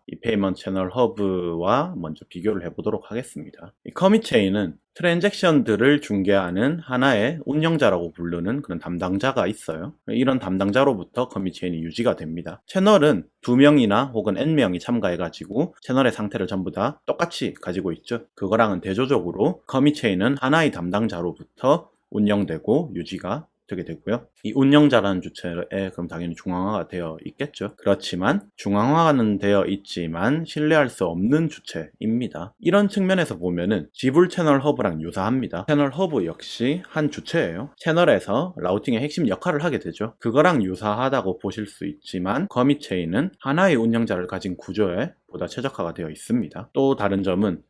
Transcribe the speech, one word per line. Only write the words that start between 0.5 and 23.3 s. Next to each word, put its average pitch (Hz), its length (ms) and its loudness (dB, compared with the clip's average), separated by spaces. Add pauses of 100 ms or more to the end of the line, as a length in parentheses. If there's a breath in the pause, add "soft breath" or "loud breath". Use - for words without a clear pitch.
채널 95 300 -4
허브와 101 1040 0
먼저 78 320 -10
비교를 90 380 -4
해보도록 101 460 -4
하겠습니다. - 600 -12 (140)
이 160 60 -12
커밋 208 320 4
체인은 98 540 2 (180)
트랜잭션들을 147 1040 4
중개하는 98 760 0
하나의 127 680 0
운영자라고 135 680 0
부르는 87 500 -4
그런 85 160 -8
담당자가 95 680 -2
있어요. 90 480 -8 (140)
이런 127 320 0
담당자로부터 101 920 0
커밋 95 240 -6
체인이 85 300 -6
유지가 104 320 -2
됩니다. 82 500 -10
채널은 190 640 4 (140)
두 123 140 0
명이나 131 500 6
혹은 107 320 -2
N 156 180 0
명이 95 240 2
참가해가지고 98 1000 -4
채널의 127 320 2
상태를 101 340 -4
전부 95 240 -4
다 117 340 -2
똑같이 139 480 -4
가지고 92 380 -6
있죠. 117 420 -8
그거랑은 101 480 0
대조적으로 104 840 0
커밋 143 260 4
체인은 117 480 0
하나의 147 300 2
담당자로부터 95 1200 -2 (180)
운영되고 104 840 0
유지가 95 500 -6 (220)